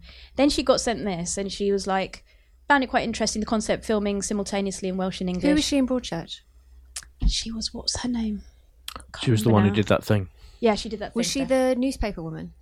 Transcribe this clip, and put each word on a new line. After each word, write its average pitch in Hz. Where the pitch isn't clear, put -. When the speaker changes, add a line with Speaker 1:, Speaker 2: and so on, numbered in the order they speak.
Speaker 1:
Then 277
she 285
got 254
sent 214
this, 175
and 196
she 202
was 196
like, 190
found 277
it 233
quite -
interesting, 220
the 208
concept 214
filming 202
simultaneously 196
in 185
Welsh 185
and 180
English. 180
Speaker 2:
Who 294
was 294
she 285
in 254
Broadchurch? 233
Speaker 1:
She -
was, 220
what's -
her 247
name? 220
Can't -
Speaker 3:
She 131
was 110
the 117
Speaker 1:
remember 110
Speaker 3:
one 101
who 101
Speaker 1:
now. 101
Speaker 3:
did 107
that -
thing. 101
Speaker 1:
Yeah, 220
she 214
did 208
that -
Speaker 2:
Was 240
Speaker 1:
thing, -
Speaker 2:
she -
Speaker 1:
Steph. 240
Speaker 2:
the -
newspaper 247
woman? 160